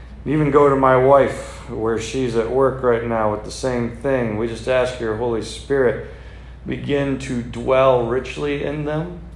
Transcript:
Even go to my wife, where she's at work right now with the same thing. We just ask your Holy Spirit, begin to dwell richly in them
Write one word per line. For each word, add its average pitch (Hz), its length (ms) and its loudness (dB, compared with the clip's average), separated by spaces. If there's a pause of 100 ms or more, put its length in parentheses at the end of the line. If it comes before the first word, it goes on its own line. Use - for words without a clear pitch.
(260)
Even 151 240 0
go 143 180 6
to 135 80 4
my 131 200 6
wife, 131 720 4
where 113 280 -2
she's 123 360 -4
at 113 160 0
work 131 320 2
right 120 220 2
now 110 260 0
with 104 140 -4
the - 80 -10
same 120 440 -4
thing. 123 400 -2
We 113 120 -2
just 113 200 -8
ask 127 300 0
your 110 180 -4
Holy 117 260 -2
Spirit, - 680 0 (560)
begin 135 540 -2
to 127 220 -6
dwell 123 640 2
richly 143 580 -4
in 147 200 -4
them 156 360 -6 (160)